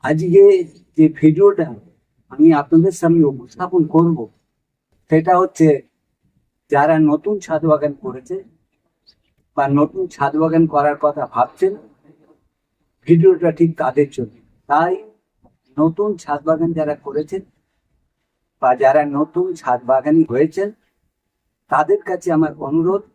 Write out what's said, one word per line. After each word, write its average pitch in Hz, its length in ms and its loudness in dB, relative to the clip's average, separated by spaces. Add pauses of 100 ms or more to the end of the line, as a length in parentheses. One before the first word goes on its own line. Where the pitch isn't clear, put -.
আজকে 170 380 4 (560)
যে 156 60 6 (160)
ভিডিওটা 175 480 2 (640)
আমি 151 160 4 (120)
আপনাদের 170 400 2
সামনে 165 320 2
উপস্থাপন 180 500 -4 (120)
করব, 165 240 2 (920)
সেটা 160 300 0
হচ্ছে 180 280 0 (1000)
যারা 147 260 0 (140)
নতুন 175 240 -4 (100)
ছাদ 156 260 -6
বাগান 151 220 -2 (120)
করেছে 131 320 -12 (1200)
বা 139 80 -2 (140)
নতুন 151 240 -2 (120)
ছাদ 139 180 -4 (100)
বাগান 165 220 2 (100)
করার 147 300 0
কথা 143 200 -2 (100)
ভাবছেন, 185 380 -2 (1300)
ভিডিওটা 170 520 4
ঠিক 165 120 2 (120)
তাদের 143 340 -2
জন্য। 117 180 -10 (340)
তাই 165 260 0 (840)
নতুন 165 320 -2 (140)
ছাদ 147 260 -8
বাগান 160 300 -2
যারা 151 160 -6 (120)
করেছেন 156 360 -10 (1200)
বা 127 80 0 (120)
যারা 139 200 2 (160)
নতুন 160 280 -4 (140)
ছাদ 123 200 -4 (100)
বাগানি 151 320 2 (100)
হয়েছেন, 160 360 -2 (1000)
তাদের 156 380 0
কাছে 180 280 -6
আমার 156 160 0 (160)
অনুরোধ 175 340 -2 (120)